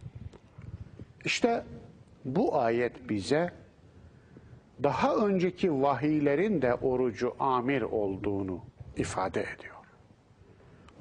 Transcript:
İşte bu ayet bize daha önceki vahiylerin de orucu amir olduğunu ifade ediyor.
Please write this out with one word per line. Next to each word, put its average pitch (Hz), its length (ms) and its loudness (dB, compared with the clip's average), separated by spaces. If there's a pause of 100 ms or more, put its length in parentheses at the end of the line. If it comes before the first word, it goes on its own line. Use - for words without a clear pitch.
(1200)
İşte 233 400 0 (600)
bu 151 340 2
ayet 117 500 0
bize 131 440 0 (1300)
daha 196 340 2
önceki 180 640 2
vahiylerin 147 800 2
de 123 120 4
orucu 123 640 0
amir 131 440 2
olduğunu 98 800 -2 (320)
ifade - 440 -2
ediyor. - 360 -10 (1200)